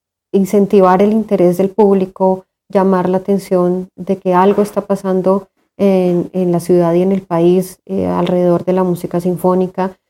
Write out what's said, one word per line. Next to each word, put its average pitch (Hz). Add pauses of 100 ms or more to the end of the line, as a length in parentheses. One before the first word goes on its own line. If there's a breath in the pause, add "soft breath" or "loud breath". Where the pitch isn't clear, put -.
(320)
incentivar 196
el 208
interés 190
del 190
público, 190 (240)
llamar 190
la 185
atención 185
de 190
que 185
algo 196
está 202
pasando 190 (300)
en, 185
en 185
la 170
ciudad 175
y 175
en 190
el 190
país, 175
eh, 190
alrededor 180
de 185
la 185
música 175
sinfónica 185 (120)